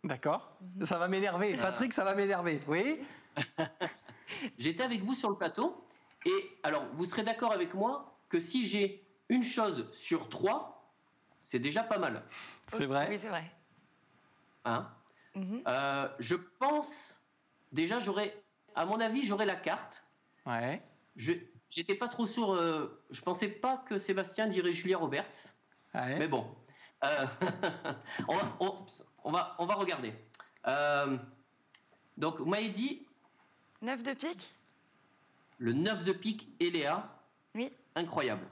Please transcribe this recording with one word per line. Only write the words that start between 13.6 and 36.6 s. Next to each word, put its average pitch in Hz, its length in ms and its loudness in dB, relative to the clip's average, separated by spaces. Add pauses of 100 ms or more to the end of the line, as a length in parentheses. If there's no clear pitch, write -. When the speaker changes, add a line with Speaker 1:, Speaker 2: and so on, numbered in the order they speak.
Speaker 3:
Hein ? 117 240 0 (460)
Speaker 2:
Mhm. 196 320 -6
Speaker 3:
Euh, 139 420 0 (100)
je 147 180 0
pense, - 840 -2 (500)
déjà, 170 260 2
j'aurais, 202 440 -2 (320)
à 165 120 2
mon 220 140 2
avis, 226 240 2
j'aurais 202 220 2
la 185 100 2
carte. - 480 -4 (420)
Speaker 1:
Ouais. 120 360 0 (340)
Speaker 3:
Je, 131 160 -2 (360)
j'étais 170 260 -2
pas 240 140 -2
trop 240 180 0
sûr, 214 280 2
euh, 165 560 0
je 143 100 -10
pensais 185 280 0
pas 254 300 0
que 208 200 -4
Sébastien 196 480 0
dirait 180 260 2
Julia 180 260 2
Roberts. - 540 -4 (420)
Speaker 1:
Ouais. 127 240 -2
Speaker 3:
Mais 156 100 2
bon, 113 180 0 (580)
euh, 139 220 2 (500)
<laughs> - 520 -6
on 165 80 2
va, 196 240 0
on, - 260 0 (380)
on 151 80 -2
va, 175 260 0
on 175 80 0
va 202 80 2
regarder. 151 400 -2 (520)
Euh, 143 520 2 (1000)
donc, 160 220 0
vous 135 80 -2
m'avez 208 240 2
dit 220 360 -4 (760)
Speaker 2:
Neuf 240 200 -4
de 269 120 -4
pique. 311 400 -8 (1040)
Speaker 3:
Le 120 140 2
neuf 175 320 2
de 185 80 4
pique 220 360 -2 (100)
et 170 120 4